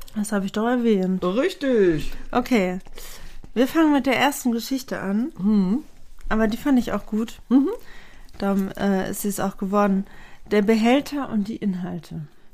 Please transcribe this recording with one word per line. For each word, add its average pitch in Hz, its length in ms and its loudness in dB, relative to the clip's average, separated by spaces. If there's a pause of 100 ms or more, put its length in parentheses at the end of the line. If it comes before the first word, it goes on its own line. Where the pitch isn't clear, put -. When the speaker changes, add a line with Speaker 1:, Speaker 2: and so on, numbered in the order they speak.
(140)
Speaker 1:
Das 208 180 -4
habe 196 140 0
ich 196 60 -6
doch 214 140 0
erwähnt. 208 580 2
Speaker 2:
Richtig. 214 880 2 (180)
Speaker 1:
Okay, 196 480 0 (760)
wir 247 120 4
fangen 311 260 4
mit 277 140 4
der 254 100 4
ersten 269 360 2
Geschichte 233 480 -4
an. 220 360 -2
Speaker 2:
Mhm. 202 480 2 (440)
Speaker 1:
Aber 220 180 4
die 220 100 0
fand 277 220 2
ich - 140 0
auch 202 140 -4
gut. 220 420 -4
Speaker 2:
Mhm. 269 200 6 (680)
Speaker 1:
Darum, 196 380 0
äh, 196 340 0
ist - 120 -8
sie 208 60 -2
es 196 120 -2
auch 196 160 -4
geworden. 196 500 2 (440)
Der 208 120 4
Behälter 247 680 2
und 208 180 -2
die 226 80 -6
Inhalte. 175 640 -6 (320)